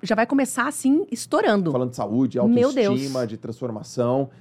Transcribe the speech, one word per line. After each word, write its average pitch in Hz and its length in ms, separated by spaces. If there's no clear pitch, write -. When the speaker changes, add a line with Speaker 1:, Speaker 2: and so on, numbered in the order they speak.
Speaker 1:
já 214 120
vai 220 120
começar 262 420
assim, 294 420
estourando. 220 640
Speaker 2:
Falando 127 180
de 123 60
saúde, 120 420
Speaker 1:
Meu 240 340
Deus. 247 180
Speaker 2:
autoestima, 135 360
de 107 100
transformação. 120 920